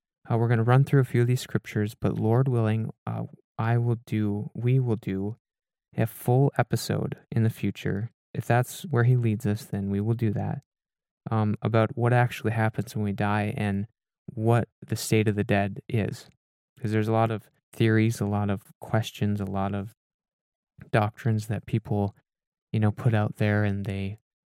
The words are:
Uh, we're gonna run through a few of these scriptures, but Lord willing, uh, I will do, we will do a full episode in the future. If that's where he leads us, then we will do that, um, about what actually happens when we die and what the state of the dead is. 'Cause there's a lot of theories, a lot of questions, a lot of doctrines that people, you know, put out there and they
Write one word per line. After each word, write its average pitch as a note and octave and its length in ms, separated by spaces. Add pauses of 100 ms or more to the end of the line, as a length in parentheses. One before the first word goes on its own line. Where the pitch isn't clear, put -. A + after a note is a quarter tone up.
(300)
Uh, A#2 80
we're A#2 80
gonna A#2 160
run B2 220
through C#3 160
a C3 40
few A#2+ 180
of A#2+ 40
these B2 140
scriptures, - 560
but - 180
Lord A2 320
willing, A2 460 (120)
uh, A2+ 200 (340)
I A#2 200
will A#2 280
do, G#2 480
we B2 240
will A#2+ 160
do G2 440 (580)
a A#2 100
full C3 500
episode B2 600 (160)
in A2+ 100
the A2+ 80
future. G2 640 (200)
If - 140
that's - 380
where C3 180
he B2 140
leads A2+ 280
us, G#2 200
then G2 260
we G2 100
will A2+ 140
do A2+ 200
that, G2+ 280 (720)
um, G#2+ 300
about A2 340
what A#2+ 160
actually A#2+ 400
happens A2 420
when G#2+ 100
we G2+ 80
die G#2 440
and G#2 320 (380)
what A2+ 420 (180)
the - 80
state A2 320
of G#2+ 80
the G2+ 80
dead G2+ 460
is. - 420 (480)
'Cause G#2+ 140
there's A2 160
a A2+ 40
lot A2+ 200
of G#2 180 (220)
theories, A2+ 480
a G2+ 60
lot G#2 240
of - 280
questions, G#2 640
a G2+ 40
lot G2 300
of G2+ 220 (920)
doctrines A2 560
that G#2+ 200
people, G#2 500 (560)
you A2 80
know, G#2+ 100
put A2+ 240
out G#2+ 220
there G#2 260
and G2 220
they G2 340 (260)